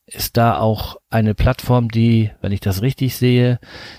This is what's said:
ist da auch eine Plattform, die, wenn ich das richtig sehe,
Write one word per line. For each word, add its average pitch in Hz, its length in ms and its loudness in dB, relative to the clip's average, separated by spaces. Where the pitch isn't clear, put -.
ist - 300 -8
da 117 220 2
auch 110 380 -2
eine 110 260 0
Plattform, 123 540 0
die, 113 420 2
wenn 98 100 -4
ich 101 80 -4
das 98 220 -2
richtig 131 340 -4
sehe, 123 420 2